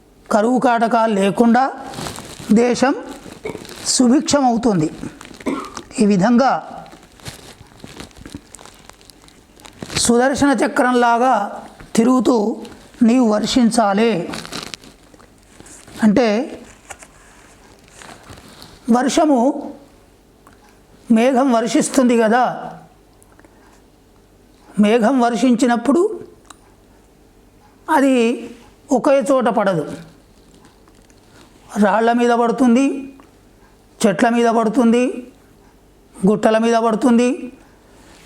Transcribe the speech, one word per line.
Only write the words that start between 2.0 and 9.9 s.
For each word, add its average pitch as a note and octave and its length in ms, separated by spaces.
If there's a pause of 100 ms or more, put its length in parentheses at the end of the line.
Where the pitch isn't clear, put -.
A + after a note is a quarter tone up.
దేశం A#3+ 420 (920)
సుభిక్షమవుతుంది. B3 1040 (1120)
ఈ G#3+ 60
విధంగా A3+ 460 (3500)